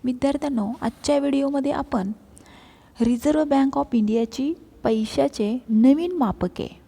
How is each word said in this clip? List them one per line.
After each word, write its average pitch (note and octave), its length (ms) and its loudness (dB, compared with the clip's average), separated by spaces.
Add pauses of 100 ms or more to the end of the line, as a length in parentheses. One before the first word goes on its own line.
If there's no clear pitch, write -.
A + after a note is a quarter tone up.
विद्यार्थ्यांनो, B3+ 640 -2 (140)
आजच्या C#4+ 380 -2
व्हिडिओमध्ये C#4 520 0
आपण A3 400 -4 (880)
रिझर्व्ह C4+ 420 2
बँक C#4 340 2
ऑफ C#4 160 -2
इंडियाची A3+ 600 0 (300)
पैशाचे A3+ 840 -2
नवीन C4+ 420 4
मापके - 760 -4